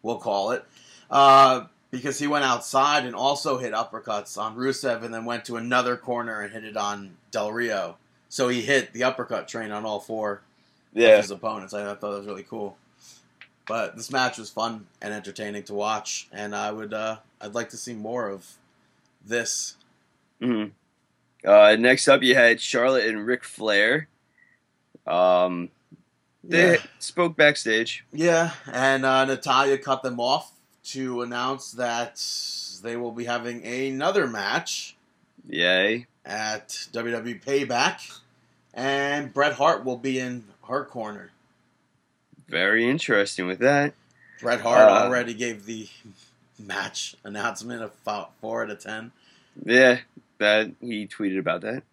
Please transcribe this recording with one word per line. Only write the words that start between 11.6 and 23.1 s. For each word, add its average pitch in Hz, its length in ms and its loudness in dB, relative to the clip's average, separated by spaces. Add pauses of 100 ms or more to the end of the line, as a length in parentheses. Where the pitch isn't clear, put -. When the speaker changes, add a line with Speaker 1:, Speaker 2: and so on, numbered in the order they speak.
Speaker 1:
I, 104 100 -6
I 101 120 -8
thought 104 160 -8
that 101 80 -8
was 101 80 -14
really 98 160 -14
cool. 104 340 -12 (920)
But 110 300 -6
this 113 140 -12
match 127 260 -2
was 110 120 -14
fun 110 360 -6 (160)
and 104 120 -8
entertaining 104 500 -12
to 107 100 -14
watch, 104 580 -6
and 104 240 -10
I 104 160 -4
would, 107 220 -10
uh, 110 240 -6 (220)
I'd 104 160 -14
like 117 140 -6
to 123 80 -18
see 123 160 -14
more 110 360 -8
of 98 160 -14 (800)
this. 113 500 -6 (680)
Speaker 2:
Mm-hmm. 113 300 -2 (760)
Uh, 104 300 10
next 127 300 4
up, 135 140 6
you 131 140 4
had 117 260 6
Charlotte 123 460 0
and 107 180 -4